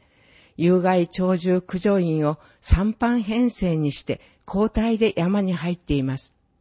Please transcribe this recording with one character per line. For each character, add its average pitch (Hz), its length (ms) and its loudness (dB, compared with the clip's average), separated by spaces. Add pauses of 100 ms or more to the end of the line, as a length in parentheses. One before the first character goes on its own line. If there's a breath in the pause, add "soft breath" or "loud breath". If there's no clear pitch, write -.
(560 soft breath)
有 180 240 4
害 180 280 2
鳥 185 300 0
獣 180 220 0
駆 180 200 -8
除 202 180 2
員 156 300 0
を 151 100 -4 (220 soft breath)
三 208 320 0
班 240 300 -2
編 233 280 0
成 170 260 -2
に 147 140 0
し - 140 -10
て - 160 -6 (260 soft breath)
交 202 260 0
代 220 260 0
で 220 200 2
山 196 240 0
に 185 100 -2
入 175 200 -4
っ 175 40 -4
て - 180 -4
い 135 100 0
ま 131 120 -4
す。 - 160 -16 (280)